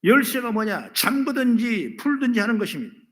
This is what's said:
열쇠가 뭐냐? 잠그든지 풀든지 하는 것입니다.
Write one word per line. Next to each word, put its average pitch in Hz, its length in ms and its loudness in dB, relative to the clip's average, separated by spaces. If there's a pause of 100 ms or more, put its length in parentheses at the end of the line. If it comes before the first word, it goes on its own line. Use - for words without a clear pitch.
열쇠가 247 480 2
뭐냐? 214 400 -4
잠그든지 240 1040 0
풀든지 269 420 0
하는 214 180 0
것입니다. 151 380 -6 (180)